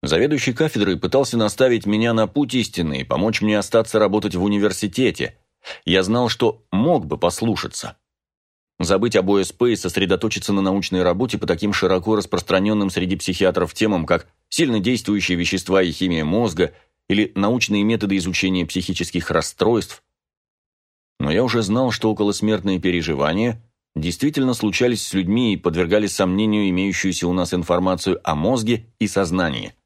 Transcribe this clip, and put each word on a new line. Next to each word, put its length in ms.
Заведующий 500
кафедрой 460
пытался 380
наставить 500
меня 260
на 140
путь 280
истины 480
и 20
помочь 360
мне 160
остаться 440
работать 340
в 80
университете. 960
Я 180
знал, 260
что 440
мог 340
бы 120
послушаться. 800
Забыть 360
об 140
О 120
С 80
П 220
и 40
сосредоточиться 760
на 100
научной 400
работе 340
по 120
таким 240
широко 420
распространенным 760
среди 260
психиатров 580
темам, 320
как 220
сильно 300
действующие 580
вещества 460
и 80
химия 340
мозга, 480
или 260
научные 480
методы 360
изучения 480
психических 680
расстройств. 720
Но 140
я 100
уже 200
знал, 280
что 220
околосмертные 680
переживания 840
действительно 580
случались 500
с 80
людьми 420
и 20
подвергали 500
сомнению 640
имеющуюся 580
у 60
нас 200
информацию 680
о 140
мозге 500
и 80
сознании. 680